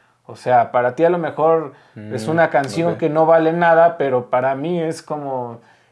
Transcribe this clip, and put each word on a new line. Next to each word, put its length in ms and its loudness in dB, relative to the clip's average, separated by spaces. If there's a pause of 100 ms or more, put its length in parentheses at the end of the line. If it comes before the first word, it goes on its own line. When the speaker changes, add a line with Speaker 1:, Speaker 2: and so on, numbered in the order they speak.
(240)
Speaker 1:
O 120 -18
sea, 360 0
para 220 0
ti 100 0
a 60 4
lo 80 0
mejor 560 0 (360)
es 180 -6
Speaker 2:
Mm, 20 -4
Speaker 1:
una 200 2
canción 440 -2
Speaker 2:
ok. 40 -12
Speaker 1:
que 120 -2
no 160 2
vale 260 4
nada, 460 4
pero 320 -2
para 240 0
mí 260 -4
es 220 -6
como, 580 -8 (320)